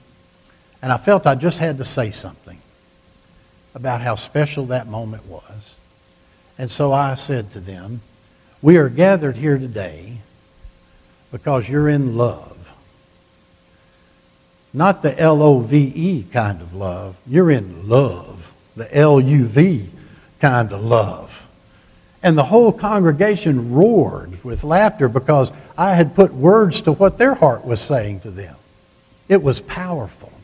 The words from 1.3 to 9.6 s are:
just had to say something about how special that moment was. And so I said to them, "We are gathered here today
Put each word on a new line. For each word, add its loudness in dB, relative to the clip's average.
just -4
had -4
to -10
say -6
something -18
about -6
how -4
special -4
that -6
moment -12
was. -20
And -10
so -2
I 0
said -8
to -18
them, -16
"We 8
are 2
gathered 0
here 0
today -12